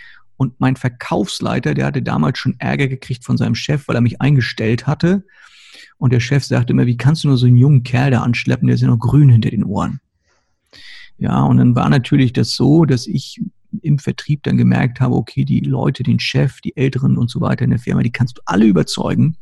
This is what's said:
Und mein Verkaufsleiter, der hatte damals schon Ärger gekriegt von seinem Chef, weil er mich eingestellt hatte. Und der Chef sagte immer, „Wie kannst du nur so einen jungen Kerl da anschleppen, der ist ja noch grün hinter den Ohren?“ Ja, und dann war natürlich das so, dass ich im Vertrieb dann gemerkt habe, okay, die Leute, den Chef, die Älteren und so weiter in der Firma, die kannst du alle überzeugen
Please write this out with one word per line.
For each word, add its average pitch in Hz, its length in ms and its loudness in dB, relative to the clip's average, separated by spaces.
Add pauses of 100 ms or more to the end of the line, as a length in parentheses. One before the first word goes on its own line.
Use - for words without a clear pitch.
(380)
Und 135 220 -4
mein 131 160 0
Verkaufsleiter, 131 960 -4
der 135 140 -2
hatte 143 160 -4
damals 139 360 -2
schon - 200 -4
Ärger 139 300 -2
gekriegt 131 360 -10
von 123 140 -2
seinem 113 160 0
Chef, 143 340 -4
weil 120 80 -2
er 117 60 2
mich 117 180 -2
eingestellt 120 680 0
hatte. 175 380 0 (720)
Und 123 160 0
der 123 80 2
Chef 139 240 0
sagte 120 300 0
immer, 131 100 2
„Wie 120 140 0
kannst 147 260 0
du 147 40 0
nur 131 100 4
so 123 80 2
einen 123 100 6
jungen 127 280 6
Kerl 131 260 0
da 120 100 2
anschleppen, 123 460 -2
der 123 80 2
ist 123 80 0
ja 131 60 2
noch 120 100 2
grün 127 320 6
hinter 113 180 4
den - 160 -2
Ohren?“ 101 340 -4 (1200)
Ja, 131 260 -2
und 139 140 2
dann 123 180 4
war 127 140 0
natürlich 139 460 2
das 123 200 -2
so, 151 300 4
dass 127 220 0
ich - 340 -8 (400)
im 147 180 0
Vertrieb - 440 -6
dann 127 160 0
gemerkt 123 420 0
habe, 127 140 0
okay, 135 320 -4
die 131 140 0
Leute, 139 420 -2
den 120 180 0
Chef, - 400 -2
die - 160 -10
Älteren 135 400 0
und 123 140 -2
so - 100 -6
weiter - 240 -2
in 123 60 0
der 120 80 0
Firma, 131 240 -2
die 123 100 -2
kannst - 240 -4
du - 80 -20
alle 196 220 2
überzeugen - 760 0